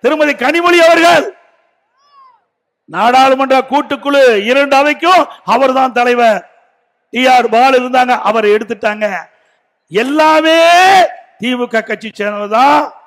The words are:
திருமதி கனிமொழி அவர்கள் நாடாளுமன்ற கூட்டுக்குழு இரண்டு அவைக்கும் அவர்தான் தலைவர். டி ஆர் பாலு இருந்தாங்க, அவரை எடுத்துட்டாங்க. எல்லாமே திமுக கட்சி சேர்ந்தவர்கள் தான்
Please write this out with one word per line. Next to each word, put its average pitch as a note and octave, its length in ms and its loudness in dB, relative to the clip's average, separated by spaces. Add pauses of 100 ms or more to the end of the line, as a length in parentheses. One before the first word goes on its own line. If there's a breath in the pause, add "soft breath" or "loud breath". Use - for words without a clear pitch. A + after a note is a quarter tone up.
திருமதி D4 280 0 (120)
கனிமொழி E4+ 420 2
அவர்கள் E4 380 2 (1600)
நாடாளுமன்ற C4 680 0 (100)
கூட்டுக்குழு C#4 560 -2 (240)
இரண்டு C#4 280 0
அவைக்கும் D4 460 0 (300 loud breath)
அவர்தான் C4 460 0
தலைவர். A#3+ 420 0 (720)
டி A#3 80 -4 (140)
ஆர் A#3+ 180 0
பாலு B3+ 280 2
இருந்தாங்க, B3+ 340 -2 (140)
அவரை G#3+ 280 -2
எடுத்துட்டாங்க. G#3+ 500 -6 (880)
எல்லாமே D#4 680 0 (800)
திமுக A#3+ 480 -4
கட்சி G#3+ 220 -10
சேர்ந்தவர்கள் G#3 480 -8
தான் D4 240 2 (240)